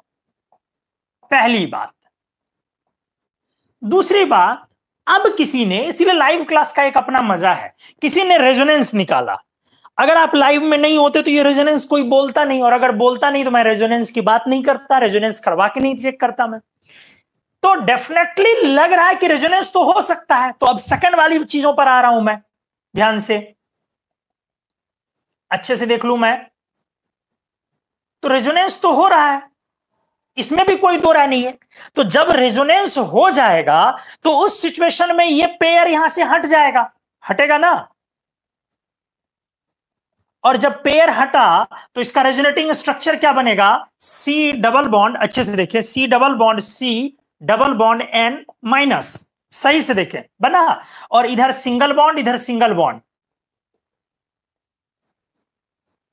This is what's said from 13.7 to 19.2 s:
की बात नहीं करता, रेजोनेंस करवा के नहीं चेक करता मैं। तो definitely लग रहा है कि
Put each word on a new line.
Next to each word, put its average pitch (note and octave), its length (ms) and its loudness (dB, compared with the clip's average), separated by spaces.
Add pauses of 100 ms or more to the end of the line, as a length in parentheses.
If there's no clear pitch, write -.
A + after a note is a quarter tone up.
की A#3 100 -4
बात A3 260 0
नहीं C4 160 -2
करता, C#4 340 0
रेजोनेंस G#3+ 420 -2
करवा F#3+ 280 -2
के C4 120 -6
नहीं C4+ 160 -2
चेक C4 240 -8
करता A#3+ 280 -2
मैं। A3 120 -12 (1040)
तो F#4+ 140 4
definitely E4 760 0 (100)
लग D4 280 2
रहा F4 160 4
है F#4 80 2
कि F#4 120 -2